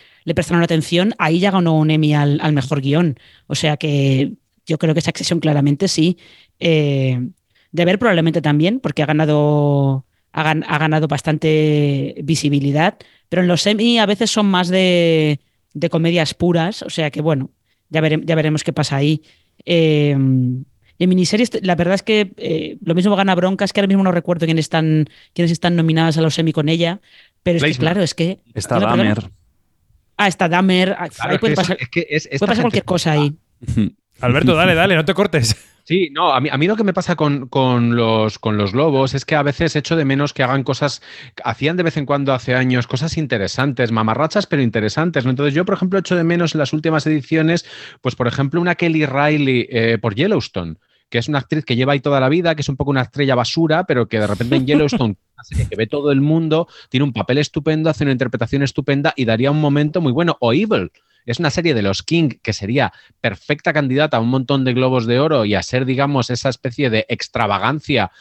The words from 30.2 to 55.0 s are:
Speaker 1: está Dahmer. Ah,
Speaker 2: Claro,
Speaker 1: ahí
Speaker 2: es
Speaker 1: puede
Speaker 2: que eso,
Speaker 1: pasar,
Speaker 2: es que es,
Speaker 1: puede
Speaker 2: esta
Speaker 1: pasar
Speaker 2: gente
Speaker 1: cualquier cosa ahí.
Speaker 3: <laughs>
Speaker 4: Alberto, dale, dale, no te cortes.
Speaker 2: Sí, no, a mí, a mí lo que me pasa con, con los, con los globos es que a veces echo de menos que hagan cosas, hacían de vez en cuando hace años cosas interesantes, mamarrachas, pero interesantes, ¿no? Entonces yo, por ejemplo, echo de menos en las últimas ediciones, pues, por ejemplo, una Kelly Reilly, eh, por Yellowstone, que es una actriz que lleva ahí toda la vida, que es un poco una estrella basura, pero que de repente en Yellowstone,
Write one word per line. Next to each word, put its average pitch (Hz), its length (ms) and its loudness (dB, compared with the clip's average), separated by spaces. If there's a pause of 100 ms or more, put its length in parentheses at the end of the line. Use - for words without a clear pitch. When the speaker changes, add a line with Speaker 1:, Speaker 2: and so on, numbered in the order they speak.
Speaker 1:
está 180 220 0
Dahmer. 185 500 2
Ah, 175 80 -8
Speaker 2:
Claro, 123 240 -8
Speaker 1:
ahí 185 40 0
Speaker 2:
es 190 40 0
Speaker 1:
puede 226 160 0
Speaker 2:
que 190 60 0
eso, - 0 -
Speaker 1:
pasar, 175 180 -2
Speaker 2:
es 123 100 -8
que 170 200 -4
es, 151 140 -2
Speaker 1:
puede - 120 -10
Speaker 2:
esta 151 120 -2
Speaker 1:
pasar 226 80 2
Speaker 2:
gente 226 80 0
Speaker 1:
cualquier 202 200 0
cosa 170 300 0
ahí. 147 240 0 (240)
Speaker 3:
<laughs> 110 340 -2 (260)
Speaker 4:
Alberto, 135 340 2
dale, 175 200 4
dale, 180 200 2
no 160 100 2
te 190 80 0
cortes. 151 420 0 (300)
Speaker 2:
Sí, 175 260 0
no, 156 220 2
a 127 80 2
mí, 147 100 -2
a 135 60 0
mí 151 100 2
lo 214 80 0
que 220 80 0
me 190 100 0
pasa 180 220 -2
con, 143 320 -2
con 120 480 2
los, 110 420 0
con 110 200 -2
los 101 160 -2
globos 135 420 2
es 135 80 -6
que - 120 -2
a 147 80 2
veces 143 340 -2
echo 151 180 -2
de 160 100 0
menos 139 280 0
que 139 100 0
hagan 131 200 0
cosas, 135 380 -2 (420)
hacían 139 340 -2
de 180 60 0
vez 165 120 -2
en 147 100 -4
cuando 139 280 0
hace 127 200 -2
años 127 320 2
cosas 151 320 -4
interesantes, 123 760 -2
mamarrachas, 117 520 0
pero 143 160 0
interesantes, 123 640 0
¿no? 123 80 0
Entonces 139 240 0
yo, 175 100 0
por 196 100 -2
ejemplo, 185 220 -2
echo 185 200 -2
de 165 80 0
menos 170 280 0
en 156 60 -2
las 139 140 -2
últimas 156 340 0
ediciones, 160 580 0 (360)
pues, 127 140 -4
por 120 120 -2
ejemplo, 139 340 -2
una 175 140 0
Kelly 160 300 0
Reilly, 139 640 0
eh, 117 280 2
por 107 160 -2
Yellowstone, 110 600 -2 (340)
que - 80 -2
es 117 100 -4
una 147 120 0
actriz 151 260 -4
que 123 100 -2
lleva 127 180 2
ahí 143 80 -2
toda 143 180 0
la 131 100 2
vida, 165 240 2
que 151 80 -6
es 139 80 -6
un 139 60 -2
poco 139 160 -2
una 135 100 0
estrella 135 320 -2
basura, 156 520 0
pero 123 220 0
que 110 120 -2
de 107 80 0
repente 117 300 0
en 131 100 0
Yellowstone, 143 480 2 (100)